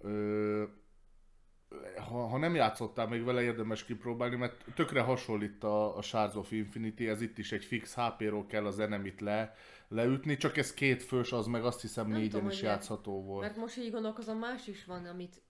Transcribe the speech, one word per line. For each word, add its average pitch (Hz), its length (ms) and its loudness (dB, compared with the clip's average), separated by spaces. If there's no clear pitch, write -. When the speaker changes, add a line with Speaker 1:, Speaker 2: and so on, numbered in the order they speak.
Speaker 1:
Ö, 104 640 0
ha, 120 180 -2
ha 120 120 0
nem 170 160 4
játszottál 113 540 2
még 117 160 0
vele, 123 180 4
érdemes 113 420 0
kipróbálni, 120 520 -2
mert 123 280 -4
tökre 143 260 4
hasonlít 113 640 0
a, 107 320 4
a 101 60 -4
Shards 107 320 2
of 101 180 -4
Infinity, 110 560 -2
ez 110 120 2
itt 113 180 -4
is 107 140 -4
egy 101 120 -2
fix - 300 -4
H 123 60 -2
P-ról 104 300 0
kell 104 200 0
az 98 120 0
enemit 101 420 0
le-, 107 340 0
leütni, 131 480 4
csak 147 200 0
ez 139 180 2
két 127 280 4
fős, 123 300 0
az 113 140 0
meg 117 180 0
azt 120 160 0
hiszem 110 260 -4
Speaker 2:
Nem 107 100 0
Speaker 1:
négyen 107 140 2
Speaker 2:
tudom, 104 160 0
Speaker 1:
is 98 80 0
Speaker 2:
hogy 98 80 -4
miért, 107 160 2
Speaker 1:
játszható - 460 -6
volt. 98 180 -4
Speaker 2:
mert 214 140 -4
most 226 200 -6
így 240 140 -4
gondolkozom, 220 480 -4
más 240 280 -6
is 190 180 -12
van, 180 220 -8
amit, 180 440 -12